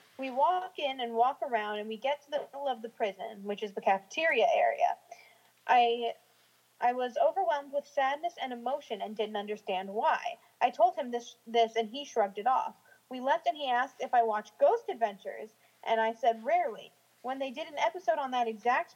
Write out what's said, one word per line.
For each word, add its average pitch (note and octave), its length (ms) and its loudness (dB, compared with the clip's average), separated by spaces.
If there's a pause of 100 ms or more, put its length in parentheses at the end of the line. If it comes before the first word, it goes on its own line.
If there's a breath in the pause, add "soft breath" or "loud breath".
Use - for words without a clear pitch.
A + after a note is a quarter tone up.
(180)
We C4 140 -6
walk F4+ 480 2
in C4+ 200 -4
and A#3 140 -4
walk B3 340 4
around, G#3 320 -2
and G#3+ 80 -8
we A3 100 -6
get C#4 260 -2
to C#4+ 80 -20
the D4 100 -2 (100)
middle C#4 160 -8
of A#3 140 -4
the A3+ 80 -10
prison, G3+ 540 -6
which G3+ 180 -6
is G3+ 120 -8
the A3 80 -8
cafeteria A3 680 2 (100)
area. - 380 2 (720 loud breath)
I, A#3+ 440 4 (680)
I B3 120 2
was B3+ 200 -4 (100)
overwhelmed D4 500 0
with C#4+ 200 -2
sadness D4 480 0
and C4 120 -6
emotion A#3+ 500 -6
and G#3 120 -8
didn't G#3+ 200 -4
understand G3+ 540 -6
why. A#3 300 2 (420 soft breath)
I B3+ 100 4
told F4+ 240 4
him C4+ 160 -6
this, A#3+ 240 -8 (100)
this, A3+ 300 2
and A3+ 140 -2
he C#4 160 -10
shrugged G3+ 340 -2
it G#3 80 -4
off. B3+ 260 0 (360 soft breath)
We B3+ 100 -8
left, C#4+ 280 0
and E4 100 0
he C#4+ 120 -4
asked B3 300 0
if - 140 -4
I A#3+ 100 6
watched G#3+ 360 -2
Ghost G#4+ 300 6
Adventures, A3 600 -4 (360 soft breath)
and A3 140 2
I A3+ 140 2
said, A3+ 320 2
"Rarely." D4 460 0 (300)
When C4+ 180 -6
they C4+ 120 -4
did D#4 160 -8
an D4+ 120 -16
episode E4+ 400 0
on C4 120 -4
that B3 180 2
exact A#3+ 460 0